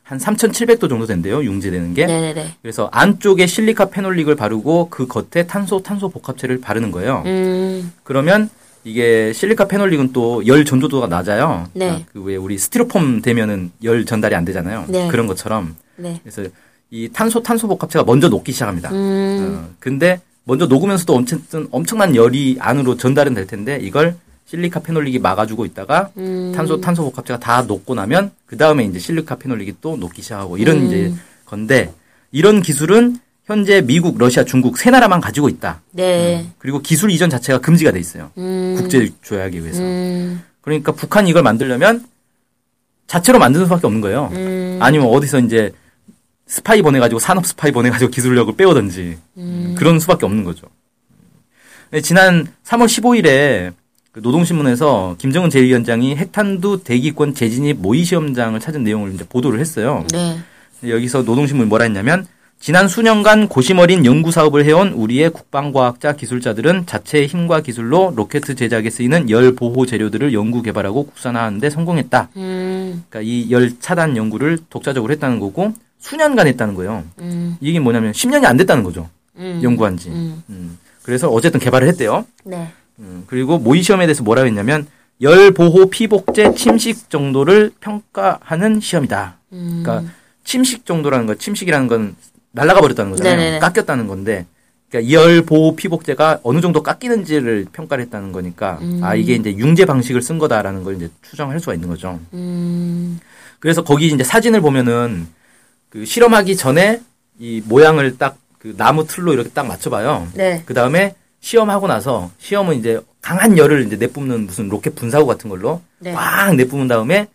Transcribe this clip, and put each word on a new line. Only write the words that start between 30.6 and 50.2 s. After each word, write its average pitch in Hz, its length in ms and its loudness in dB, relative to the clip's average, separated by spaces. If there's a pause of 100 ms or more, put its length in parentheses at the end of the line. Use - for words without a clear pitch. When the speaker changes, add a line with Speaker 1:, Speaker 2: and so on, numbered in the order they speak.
Speaker 2:
음. 135 80 2
Speaker 1:
이제 87 280 -2 (320)
건데 107 480 0 (380)
이런 196 300 4
기술은 190 560 2 (280)
현재 202 360 2
미국, 147 360 0
러시아, 123 280 2
중국 127 320 0
세 247 120 2
나라만 220 300 6
가지고 143 300 0
있다. - 320 -8 (100)
Speaker 2:
네. 175 500 0
Speaker 1:
음, 170 180 -16
그리고 139 200 -6
기술 175 320 0
이전 170 180 2
자체가 127 300 0
금지가 160 320 4
돼 92 80 -2
있어요. 82 380 -12
Speaker 2:
음. 185 400 -4
Speaker 1:
국제 139 320 0 (120)
조약에 95 360 -6
의해서. 82 240 -8
Speaker 2:
음. 180 600 -6 (200)
Speaker 1:
그러니까 151 320 -2
북한이 196 360 0
이걸 170 140 4
만들려면 131 640 2 (1000)
자체로 226 320 4
만드는 151 260 4
수밖에 170 220 2
없는 110 140 0
거예요. 107 320 -2
Speaker 2:
음. 185 480 -6
Speaker 1:
아니면 139 260 4
어디서 135 320 2
이제 113 340 0 (720)
스파이 - 360 2
보내가지고 120 380 4
산업 180 260 0
스파이 - 260 0
보내가지고 120 400 2
기술력을 123 440 2
빼오든지 95 600 2 (200)
Speaker 2:
음. - 400 -8
Speaker 1:
그런 165 220 4
수밖에 160 260 0